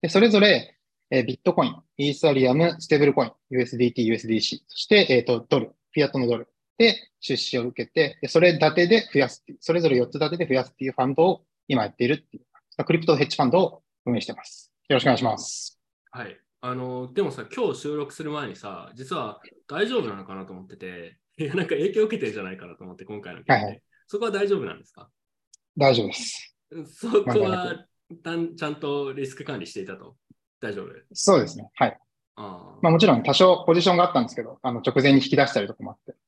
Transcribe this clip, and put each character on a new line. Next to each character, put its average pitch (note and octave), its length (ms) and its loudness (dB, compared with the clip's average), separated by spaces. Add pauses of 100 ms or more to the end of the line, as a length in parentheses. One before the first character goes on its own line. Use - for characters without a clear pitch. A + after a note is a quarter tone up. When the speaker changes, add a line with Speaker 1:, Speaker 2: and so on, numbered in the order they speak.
Speaker 1:
で、 E3+ 80 -2
そ G3 100 2
れ A3+ 100 6
ぞ G#3 100 4
れ、 F#3+ 340 4 (360)
え C3 100 2
ー、 A#2 60 0
ビ B2+ 100 -6
ッ - 60 -20
ト F3+ 120 0
コ E3 100 0
イ B2 60 -2
ン、 - 60 -12 (220)
イ C#3+ 120 -2
ー C#3+ 60 -4
サ D3+ 180 2
リ C3 160 4
ア B2+ 40 4
ム、 E3 260 2
ス - 80 -14
テ D3+ 100 4
ー - 20 4
ブ D3 60 6
ル C#3 80 4
コ C#3 100 2
イ A2+ 40 -2
ン、 - 40 -14 (200)
ユ B2+ 80 0
ー - 20 2
エ A#2+ 40 0
ス B2 120 -10
デ B2 80 4
ィ A#2 60 2
ー - 40 -12
テ B2 60 -2
ィ A2+ 40 2
ー、 - 20 2
ユ A2+ 60 2
ー - 40 2
エ - 20 -6
ス - 80 -12
デ A2+ 60 0
ィ A2 40 2
ー - 20 2
シ - 180 -4
ー、 - 100 -16
そ - 100 -18
し - 100 -8
て、 G#3 220 6
え B2+ 100 6
ー A#2 40 -2
と、 A#2+ 240 0
ド C#3+ 120 2
ル、 - 80 -6 (240)
フ - 100 -2
ィ - 20 4
ア C#3 60 0
ッ - 20 -8
ト C#3 80 -4
の B2 80 0
ド A#2 100 0
ル A#2+ 120 -12 (280)
で A3+ 200 4 (240)
出 C3 160 -2
資 - 200 -4
を A#2 100 -2
受 A#2+ 180 -8
け - 40 -20
て、 D3 320 0
で、 D3 60 -8
そ E3 140 2
れ F3 160 6
建 D3+ 160 2
て F3 140 2
で G#3+ 260 4
増 C#3+ 80 4
や B2 80 2
す - 120 -18
っ - 40 -20
て - 80 -20
い - 20 -18
う、 - 60 -20
そ - 100 -4
れ E3+ 80 2
ぞ E3 80 2
れ C3+ 80 4
四 B2 120 2
つ D3 120 -12
建 D3+ 120 -2
て E3+ 60 -6
で E3+ 100 -4
増 C3 80 0
や B2+ 100 0
す - 60 -20
っ - 40 -20
て - 80 -10
い C3 60 -4
う - 20 -10
フ - 100 -4
ァ B2+ 40 2
ン C3+ 80 -2
ド D#3+ 100 4
を F3+ 220 0 (220)
今 B2+ 160 0
や G#2 60 -4
っ - 60 -18
て - 80 -2
い B2 60 2
る D3+ 60 2
っ - 20 -12
て - 180 -20
い - 60 -20
う、 - 420 -12
ク - 80 -2
リ E3 80 4
プ E3 60 -6
ト D#3+ 100 4
ヘ C#3 80 0
ッ C#3+ 60 -2
ジ - 80 -8
フ D3 60 2
ァ - 20 4
ン A#2+ 60 2
ド F3 100 4
を - 220 -4 (220)
運 A#2+ 120 -2
営 - 40 -4
し - 40 -10
て A2+ 80 -12
ま - 100 -18
す。 - 300 -20 (160)
よ C#3+ 60 2
ろ B2+ 40 4
し - 40 -4
く - 20 0
お - 20 4
願 B2+ 80 4
い - 40 -4
し B2+ 40 -2
ま A2 140 -2
す。 - 420 -14 (320)
Speaker 2:
は A#2+ 140 -14
い。 F#2 120 -20 (220)
あ B2+ 160 -8
の、 B2+ 380 -10
で G3 80 -2
も D3+ 100 -2
さ、 A#2+ 140 -14 (100)
今 G3+ 180 -2
日 - 60 -12
収 D3 160 -8
録 C#3+ 180 -8
す - 80 -18
る D3+ 100 -10
前 C#3+ 180 -8
に F#2 80 -16
さ、 F2+ 380 -16
実 C3 200 -10
は A#2 240 -8 (300)
大 F3+ 180 -2
丈 B3 120 -2
夫 A#2+ 100 -6
な G2 60 -10
の F#2+ 100 -16
か F#2+ 100 -16
な F#2+ 100 -12
と F#2+ 60 -20
思 F#2 120 -18
っ F#2+ 40 -20
て - 80 -20
て、 F2 420 -16 (200)
い D#3 80 -6
や、 C#3 100 -8
な F#3 80 -2
ん - 40 -6
か E3 80 -2
影 F3+ 180 -2
響 G#3+ 100 2
受 G#3+ 140 -2
け - 20 -8
て C3+ 60 -4
る G#2+ 60 -4
ん - 20 -12
じ G#2+ 80 -10
ゃ - 20 -10
な F#2 80 -10
い F#2 60 -14
か F2+ 100 -20
な F2 80 -20
と - 80 -20
思 F#2 100 -18
っ - 40 -18
て、 F#2+ 80 -20
今 G#2 160 -12
回 F2+ 140 -16
の F2 80 -20
件 - 20 -18
で。 C#3+ 80 4
Speaker 1:
は A2 60 2
い G2+ 40 -4
は G2+ 80 -8
い。 G2+ 100 -20 (260)
Speaker 2:
そ G#3 120 -8
こ A3+ 60 -4
は A3 60 -4
大 G3+ 140 -2
丈 G3 120 0
夫 B2+ 80 -6
な E2 80 -10
ん - 60 -18
で - 60 -20
す - 60 -20
か？ - 180 -20 (680)
Speaker 1:
大 C#3 180 4
丈 A2+ 80 0
夫 G2 40 -2
で - 60 -6
す。 - 440 -14 (280)
Speaker 2:
そ - 240 -12
こ G#3+ 80 2
は、 G3+ 60 2
Speaker 1:
問 C3 100 -4
題 G3+ 160 2
な F3+ 380 -8 (220)
く。 E3+ 140 -20
Speaker 2:
た E3 120 -8
ん-、 E3+ 200 -6
ち - 80 -10
ゃ D3+ 60 -4
ん D3+ 100 -10
と C#3+ 340 -6
リ C3+ 140 -8
ス C3 80 -14
ク D3 80 -16
管 C3+ 160 -10
理 E2+ 80 -12
し - 60 -18
て G#2 80 -10
い F#2 40 -10
た G2 100 -14
と。 - 200 -20 (440)
大 A2 140 -10
丈 F#2+ 100 -12
夫？ F#2+ 40 -16 (260)
Speaker 1:
そ F#3+ 240 4
う - 40 6
で G#2 60 -2
す - 120 -14
ね。 - 160 -18
は A#2 120 2
い。 - 120 -8 (380)
Speaker 2:
あ F#2 420 -18
ー。 - 20 -
Speaker 1:
ま E3+ 80 4
あ、 - 20 6
も E3 60 6
ち F3 80 6
ろ D#3 100 6
ん A#2 60 -2
多 C#3 140 -2
少 F3+ 320 6
ポ E3 80 6
ジ F3 80 2
シ F#3+ 80 4
ョ - 20 4
ン F3 40 2
が F3 80 6
あ F3 40 -2
っ - 40 -8
た B2+ 80 2
ん - 20 0
で A2+ 60 -6
す - 60 -16
け A#2+ 60 -8
ど、 - 220 -12
あ B2+ 80 -4
の、 A#2+ 80 -6
直 C3 240 0
前 C#3 80 6
に C3+ 80 8
引 C3 60 -2
き - 100 0
出 C#3 100 6
し - 80 -8
た G#2 80 0
り G2+ 60 -6
と A2 80 -12
か - 80 -16
も G2+ 80 -12
あ - 20 -18
っ - 40 -20 (100)
て。 - 80 -18 (120)